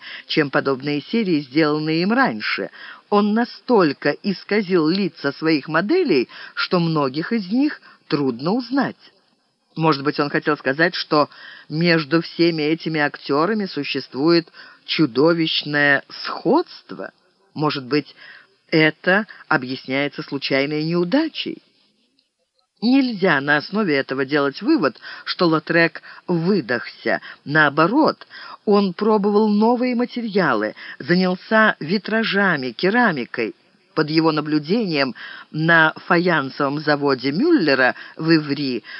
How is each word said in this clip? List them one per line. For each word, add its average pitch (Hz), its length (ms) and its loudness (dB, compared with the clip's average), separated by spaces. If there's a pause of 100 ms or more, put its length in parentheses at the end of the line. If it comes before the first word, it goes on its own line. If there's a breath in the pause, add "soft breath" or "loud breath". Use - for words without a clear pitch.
(280 loud breath)
чем 147 220 0
подобные 143 520 -2
серии, 185 400 0
сделанные 156 640 0
им 208 100 0
раньше. 123 560 -2 (400 loud breath)
Он 208 240 4
настолько 190 800 0 (120)
исказил 185 640 0
лица 165 460 -2
своих 156 340 0
моделей, 185 600 2 (240 loud breath)
что - 260 0
многих 156 540 -2
из 196 180 -4
них 277 300 -2 (260 loud breath)
трудно 143 460 -2
узнать. 233 420 -2 (800)
Может 151 300 0
быть, 151 160 -2
он 143 80 -2
хотел 151 260 -2
сказать, 151 400 -2
что 147 340 0 (380 loud breath)
между 160 540 0
всеми 170 400 0
этими 160 400 -2
актёрами 165 640 -2
существует 147 840 -2 (380 loud breath)
чудовищное 147 1200 2 (180)
сходство? - 880 -4 (420)
Может 143 300 -2
быть, 135 320 -4 (560 loud breath)
это 175 560 2 (220 loud breath)
объясняется 135 720 -4
случайной 143 640 -2
неудачей? 175 760 -2 (1200)
Нельзя 220 540 2
на 143 160 2
основе 180 400 0
этого 135 300 -2
делать 139 360 -2
вывод, 208 380 0 (240 loud breath)
что - 240 -2
Лотрек 165 540 0 (260 loud breath)
выдохся. 143 920 -2 (240 loud breath)
Наоборот, 156 840 2 (380 loud breath)
он 202 280 2
пробовал 208 540 2
новые 233 480 2
материалы, 185 800 -2 (240 loud breath)
занялся 185 800 2
витражами, 185 920 -2
керамикой. 170 840 0 (400)
Под 156 140 0
его 160 240 2
наблюдением 151 840 -2 (340 loud breath)
на 160 440 4 (140)
фаянсовом 151 720 0
заводе 143 520 0
Мюллера 151 640 2 (220 loud breath)
в 160 180 2
Иври 143 480 -2 (160 loud breath)